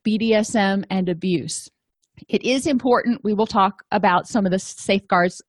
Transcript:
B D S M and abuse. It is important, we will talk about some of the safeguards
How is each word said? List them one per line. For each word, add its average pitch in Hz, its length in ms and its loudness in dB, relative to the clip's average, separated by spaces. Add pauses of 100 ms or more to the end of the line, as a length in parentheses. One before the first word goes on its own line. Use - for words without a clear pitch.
B 214 140 0
D 220 160 2
S 214 220 0
M 196 340 2
and 190 180 -2
abuse. 170 640 -4 (600)
It - 140 -2
is 262 240 0
important, 240 560 0
we 214 100 -2
will 214 140 0
talk 202 440 0
about 185 360 2
some 208 180 -2
of 180 60 0
the 190 80 0
safeguards 190 880 -2